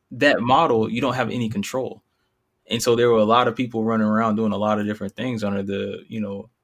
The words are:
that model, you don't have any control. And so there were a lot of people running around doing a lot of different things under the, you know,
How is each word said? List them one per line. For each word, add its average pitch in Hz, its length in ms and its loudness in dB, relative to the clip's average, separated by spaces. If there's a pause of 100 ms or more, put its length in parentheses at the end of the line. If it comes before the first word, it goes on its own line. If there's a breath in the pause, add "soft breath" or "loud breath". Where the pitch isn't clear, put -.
(120)
that 123 300 2
model, 123 500 4
you 120 100 -2
don't 127 140 -2
have 123 160 -2
any 117 180 -4
control. - 540 -6 (640)
And 113 160 -4
so 120 120 4
there 120 140 4
were 117 80 6
a 107 80 4
lot 120 220 4
of 113 80 -2
people 113 280 -4
running 110 220 0
around 107 300 2
doing 110 160 0
a 104 60 -2
lot 107 220 0
of 101 60 -4
different 104 300 -8
things 117 280 -6
under 98 200 -4
the, 98 440 -6
you 113 140 -8
know, 98 300 -10 (120)